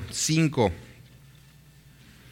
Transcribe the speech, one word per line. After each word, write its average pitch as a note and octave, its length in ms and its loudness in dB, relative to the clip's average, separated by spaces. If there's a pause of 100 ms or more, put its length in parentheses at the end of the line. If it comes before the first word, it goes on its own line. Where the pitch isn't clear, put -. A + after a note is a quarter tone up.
(120)
cinco. D3 600 2 (1600)